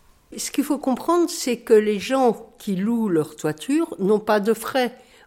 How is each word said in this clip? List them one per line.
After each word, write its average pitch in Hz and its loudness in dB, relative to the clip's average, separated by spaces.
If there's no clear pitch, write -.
Ce - -8
qu'il - -2
faut 285 -2
comprendre, 320 0
c'est 240 -4
que 240 2
les 214 4
gens 254 0
qui 196 -4
louent 220 0
leur 151 0
toiture 269 -4
n'ont 202 2
pas 214 2
de 214 2
frais. 247 -4